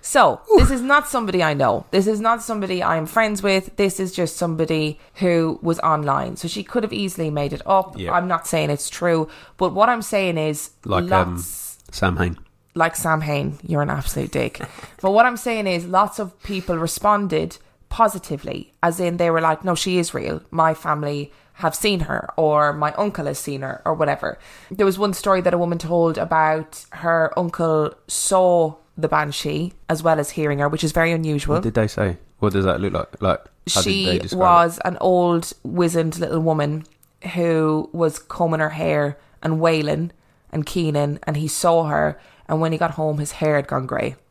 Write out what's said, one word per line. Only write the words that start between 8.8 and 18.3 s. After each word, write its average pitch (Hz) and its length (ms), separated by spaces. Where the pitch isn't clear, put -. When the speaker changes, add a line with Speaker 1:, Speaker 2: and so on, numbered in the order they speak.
Speaker 1:
true. 165 380
But 180 160
what 208 160
I'm 233 120
saying 185 380
is 156 320
Speaker 2:
Like, 104 260
um, 90 240
Speaker 1:
lots - 420
Speaker 2:
Sam 90 260
Hain. 85 200
Speaker 1:
Like 165 220
Sam 160 260
Hain. 147 400
You're 156 220
an 143 80
absolute 143 400
dick. - 280
Speaker 2:
<laughs> - 200
Speaker 1:
But 190 100
what 220 160
I'm 240 100
saying 220 300
is 175 180
lots 190 340
of 190 220
people 185 360
responded 170 800
positively, - 920